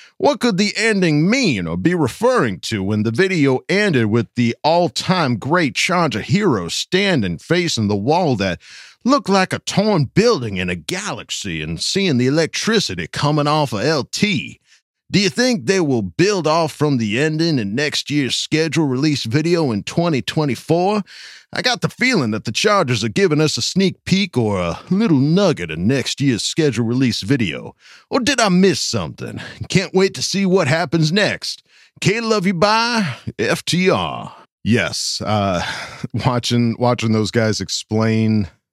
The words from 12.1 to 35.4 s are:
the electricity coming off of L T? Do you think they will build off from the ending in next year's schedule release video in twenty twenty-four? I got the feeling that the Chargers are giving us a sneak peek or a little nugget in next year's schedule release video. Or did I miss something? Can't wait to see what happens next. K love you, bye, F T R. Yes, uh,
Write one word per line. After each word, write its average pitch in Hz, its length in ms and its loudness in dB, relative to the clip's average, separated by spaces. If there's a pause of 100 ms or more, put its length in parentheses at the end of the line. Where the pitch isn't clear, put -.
the 123 100 2
electricity 147 800 -2
coming 147 380 0
off 147 280 0
of 98 80 -4
L 143 220 0
T? 170 540 -2 (520)
Do 165 80 2
you 196 120 2
think 247 340 0
they 190 160 2
will 131 220 0
build 170 440 0
off 156 240 2
from 147 280 0
the 110 200 0
ending 156 400 0
in 101 160 -2
next 143 360 -4
year's 143 260 0
schedule 160 500 0
release 139 380 0
video 156 480 0
in 101 120 -2
twenty 170 360 0
twenty-four? 170 800 0 (480)
I - 120 -6
got 254 180 -2
the - 80 -2
feeling 202 440 0
that 107 120 -4
the 117 80 -4
Chargers 151 500 2
are 117 60 -2
giving 151 320 2
us 156 160 0
a 120 60 -4
sneak - 420 0
peek 190 320 0
or 107 240 0
a 85 180 -2 (120)
little 185 260 2
nugget 143 540 2
in 82 160 -4
next 127 340 -2
year's 131 220 2
schedule 127 420 0
release 123 380 0
video. 92 520 -2 (360)
Or 269 100 0
did 262 180 0
I 220 120 2
miss 180 320 4
something? 69 580 -6 (300)
Can't 180 240 -2
wait 190 180 4
to 127 100 -8
see 196 220 -2
what 180 240 4
happens 160 420 2
next. 165 520 -2 (400)
K 220 180 2
love 220 260 0
you, 202 60 2
bye, 214 640 2 (240)
F 113 260 -2
T 180 240 0
R. 80 480 -2 (260)
Yes, - 600 -2
uh, 98 380 0 (340)